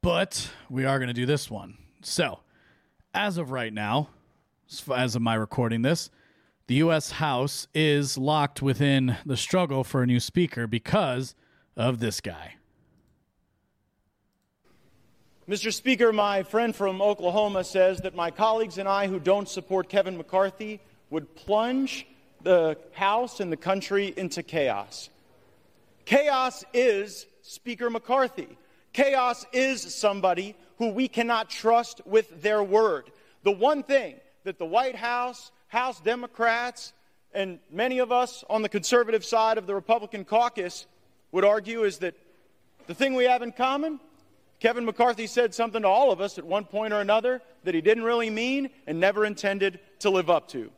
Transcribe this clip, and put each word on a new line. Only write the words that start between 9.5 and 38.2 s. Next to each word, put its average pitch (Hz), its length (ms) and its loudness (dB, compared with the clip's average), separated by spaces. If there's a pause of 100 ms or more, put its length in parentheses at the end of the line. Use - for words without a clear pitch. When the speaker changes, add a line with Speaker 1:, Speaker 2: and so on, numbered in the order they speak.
Speaker 1:
for 127 220 0
a - 20 2
new 123 140 4
speaker 127 480 -2
because 127 680 -2 (420)
of 120 220 0
this 113 220 -4
guy. 80 340 -14 (3000)
Speaker 2:
Mister 208 240 -2
Speaker, 240 400 2
my 202 320 2
friend 226 320 0
from 190 280 -2
Oklahoma 202 640 0
says 185 360 2
that 190 140 -8
my 170 160 -4
colleagues 220 480 0
and 196 100 -4
I 196 200 0
who 185 120 -4
don't 190 260 2
support 185 440 -4
Kevin 185 260 0
McCarthy 196 640 -2 (300)
would 151 240 -6
plunge 247 720 -2 (360)
the 165 360 4 (140)
House 220 480 -2
and 180 120 -4
the 156 60 -4
country 196 580 -2
into 175 260 -8
chaos. 120 680 -4 (960)
Chaos 269 680 2
is 214 540 0 (160)
Speaker 240 480 -8
McCarthy. 240 680 -2 (380)
Chaos 262 580 2
is 254 420 0
somebody 196 600 0 (220)
who 233 100 0
we 240 200 -2
cannot 233 420 -2
trust 233 560 0
with 190 340 2
their 208 240 2
word. 196 460 2 (320)
The 202 100 4
one 262 300 2
thing 254 320 0 (300)
that 190 140 -8
the 175 60 -6
White 233 320 0
House, 240 560 -6 (160)
House 240 320 -4
Democrats, 233 920 -2 (400)
and 190 240 -4 (120)
many 247 280 -2
of 247 120 0
us 247 380 0